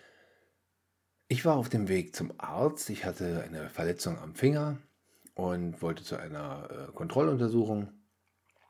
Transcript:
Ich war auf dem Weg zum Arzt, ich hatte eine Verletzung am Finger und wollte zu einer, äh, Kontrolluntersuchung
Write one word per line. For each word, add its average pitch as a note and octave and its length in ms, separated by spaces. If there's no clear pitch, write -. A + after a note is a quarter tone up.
Ich B2+ 180
war D#3 100
auf A#2+ 140
dem G#2 180
Weg F#2 260
zum E2 240
Arzt, C3 520
ich G#2 160
hatte F2 360
eine D#2 280
Verletzung E2+ 480
am D#2+ 160
Finger D3 440
und F2 460
wollte E2 240
zu - 120
einer, D3 540
äh, - 220
Kontrolluntersuchung A#2 960